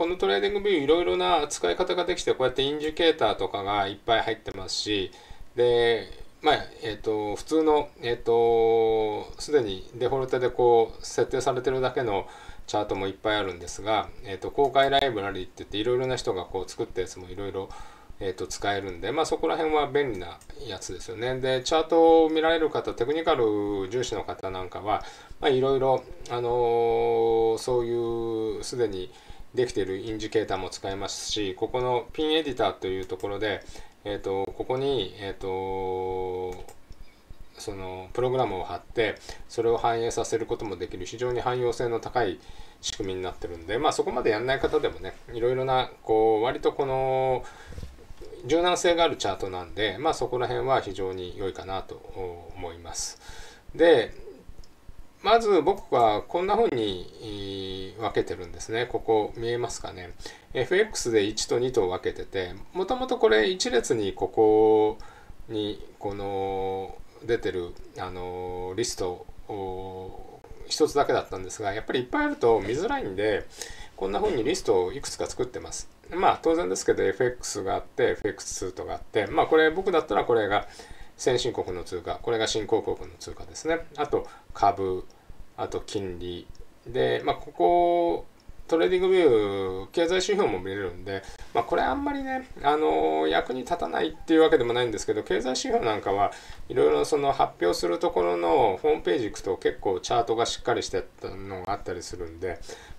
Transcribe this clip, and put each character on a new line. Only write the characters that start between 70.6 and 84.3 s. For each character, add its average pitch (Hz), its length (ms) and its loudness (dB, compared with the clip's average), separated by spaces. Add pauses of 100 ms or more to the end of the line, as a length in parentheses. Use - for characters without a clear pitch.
一 - 200 2
つ - 60 -2
だ 143 120 4
け 139 80 2
だ 104 100 2
っ - 60 -16
た 98 80 -6
ん 92 60 -8
で 92 60 -8
す - 140 -10
が、 98 100 -2
や 110 80 -6
っ - 40 -8
ぱ - 80 -4
り 127 80 2
い - 20 0
っ - 20 -14
ぱ - 160 0
い 294 60 2
あ - 20 -
る 143 60 -4
と 113 240 6
見 98 80 -4
づ 147 200 -2
ら 277 120 -2
い 233 40 -6
ん 98 120 -6
で、 101 320 0 (500)
こ 95 100 -2
ん 98 40 -2
な 98 100 0
風 208 140 2
に 113 80 0
リ 123 120 0
ス - 80 -6
ト 92 220 4
を 92 80 -4
い - 80 -8
く - 80 -8
つ - 80 -10
か 85 80 -2
作 - 180 -4
っ - 40 -6
て - 120 -10
ま - 120 -12
す。 - 180 -10 (220)
ま 170 220 4
あ、 - 80 -10
当 165 140 4
然 180 140 0
で 190 60 -2
す - 100 -6
け 113 80 6
ど、 101 100 0
エ 98 80 4
フ 127 120 0
エ 120 60 4
ッ - 80 -6
ク - 80 -10
ス 98 180 -6
が 92 120 -2
あ 92 40 -2
っ - 40 -8
て、 110 280 0
エ - 20 2
フ - 140 -2
エ 95 40 -2
ッ - 40 -6
ク - 80 -14
ス - 100 -10
ス - 140 -6
ー 92 40 -8
ト 90 140 -10
が 87 80 -6
あ 92 40 -6
っ - 40 -10
て、 104 240 0
ま - 180 2
あ、 - 40 0
こ 160 100 6
れ 160 140 8
僕 190 200 -2
だ 165 80 4
っ - 60 0
た 104 80 -2
ら 98 120 2
こ 120 100 4
れ 104 120 4
が 101 200 0 (500)
先 123 220 2
進 120 120 -2
国 95 220 -4
の 85 100 -6
通 87 180 -8
貨、 87 140 -4
こ - 160 -4
れ 113 60 2
が 110 100 0
新 107 200 -2
興 104 160 2
国 98 160 -2
の - 200 -14
通 - 120 -12
貨 - 140 -10
で - 100 -14
す - 120 -8
ね。 165 120 2 (180)
あ 151 100 -2
と 98 200 0 (260)